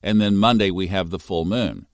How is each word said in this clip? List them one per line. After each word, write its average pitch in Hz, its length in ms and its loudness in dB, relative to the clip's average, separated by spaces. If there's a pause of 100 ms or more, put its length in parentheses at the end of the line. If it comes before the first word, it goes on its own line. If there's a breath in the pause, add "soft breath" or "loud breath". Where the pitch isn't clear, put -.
And 107 180 2
then 101 160 2
Monday 104 360 2
we 92 160 -4
have 92 220 -4
the 87 100 -8
full 82 240 -4
moon. 90 500 -4